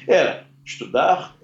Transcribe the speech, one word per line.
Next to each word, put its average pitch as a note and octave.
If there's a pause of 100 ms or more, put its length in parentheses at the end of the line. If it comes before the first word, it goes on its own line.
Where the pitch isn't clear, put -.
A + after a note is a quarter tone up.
era - (180)
estudar, B2